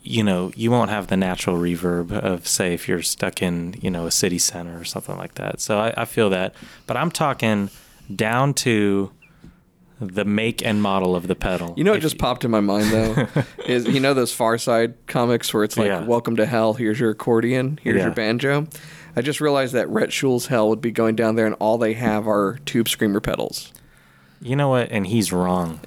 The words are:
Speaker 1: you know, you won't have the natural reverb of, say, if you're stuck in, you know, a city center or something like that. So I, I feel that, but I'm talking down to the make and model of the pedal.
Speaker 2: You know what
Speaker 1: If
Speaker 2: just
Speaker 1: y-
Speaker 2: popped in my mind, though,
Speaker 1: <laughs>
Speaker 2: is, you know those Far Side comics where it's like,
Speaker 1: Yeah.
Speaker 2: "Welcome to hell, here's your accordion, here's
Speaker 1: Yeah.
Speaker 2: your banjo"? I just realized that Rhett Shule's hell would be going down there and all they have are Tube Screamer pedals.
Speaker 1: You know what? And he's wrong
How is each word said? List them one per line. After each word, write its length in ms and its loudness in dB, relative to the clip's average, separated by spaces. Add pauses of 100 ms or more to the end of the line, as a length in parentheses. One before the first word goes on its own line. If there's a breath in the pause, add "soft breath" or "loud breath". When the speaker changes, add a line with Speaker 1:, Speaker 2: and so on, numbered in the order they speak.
Speaker 1:
you 200 0
know, 320 2
you 140 0
won't 200 2
have 180 -4
the 100 0
natural 400 0
reverb 540 0
of, 360 -2
say, 260 0
if 160 -6
you're 120 -2
stuck 400 -4
in, 400 -4
you 80 -4
know, 160 -4
a 60 -4
city 260 0
center 420 -4
or 60 -14
something 320 -10
like 180 -12
that. 260 -8
So 180 -2
I, 160 -2
I 100 -4
feel 260 2
that, 240 -2 (320 loud breath)
but 100 -4
I'm 140 -2
talking 580 0 (440 loud breath)
down 420 2
to 560 2 (880 loud breath)
the 260 -4
make 400 0
and 160 2
model 340 2
of 120 -2
the 80 0
pedal. 420 -4
Speaker 2:
You 80 2
know 60 4
what 60 2
Speaker 1:
If 60 -4
Speaker 2:
just 120 -2
Speaker 1:
y- 40 -10
Speaker 2:
popped 240 -2
in 80 0
my 80 4
mind, 320 2
though, 360 2 (180)
Speaker 1:
<laughs> 200 -16
Speaker 2:
is, 220 0
you 140 2
know 120 4
those 200 0
Far 240 2
Side 380 2 (120)
comics 460 0
where 100 2
it's 140 -2
like, 100 2
Speaker 1:
Yeah. 160 0
Speaker 2:
"Welcome 340 0
to 80 4
hell, 280 2
here's 260 -2
your 120 2
accordion, 720 0
here's 160 0
Speaker 1:
Yeah. 100 2
Speaker 2:
your 60 -2
banjo"? 540 0 (480 loud breath)
I 60 -2
just 180 -4
realized 360 2
that 140 2
Rhett 220 0
Shule's 360 0
hell 220 4
would 120 2
be 100 0
going 240 2
down 200 2
there 100 4
and 140 0
all 180 2
they 160 2
have 340 -2
are 380 0
Tube 240 0
Screamer 320 0
pedals. 500 -6 (680 soft breath)
Speaker 1:
You 160 -2
know 120 2
what? 220 2
And 160 -2
he's 240 0
wrong 560 0